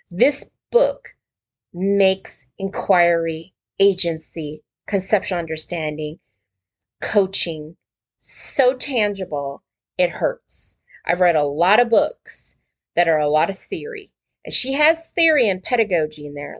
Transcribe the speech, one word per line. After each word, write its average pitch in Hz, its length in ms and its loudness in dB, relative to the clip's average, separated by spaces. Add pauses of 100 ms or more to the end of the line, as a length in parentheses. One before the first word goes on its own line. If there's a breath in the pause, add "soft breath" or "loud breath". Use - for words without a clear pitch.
(100)
This 254 400 0 (200)
book - 460 0 (560)
makes 190 760 0 (120)
inquiry, 170 920 0 (260)
agency, 165 840 0 (240)
conceptual 185 520 0
understanding, 156 800 -6 (840)
coaching 175 760 0 (420)
so - 560 0
tangible, 190 880 -4 (360)
it 180 120 2
hurts. - 680 -6 (260 soft breath)
I've 180 160 0
read 175 160 4
a 147 80 2
lot 170 360 4
of 233 100 2
books - 640 -2 (380)
that 170 140 2
are 156 100 2
a 151 100 0
lot 151 220 2
of 190 80 -8
theory, 147 540 -10 (320)
and - 80 -10
she 262 220 0
has 302 340 0
theory 311 400 2
and 185 140 -2
pedagogy 165 640 -2
in 143 80 -10
there, 143 260 -10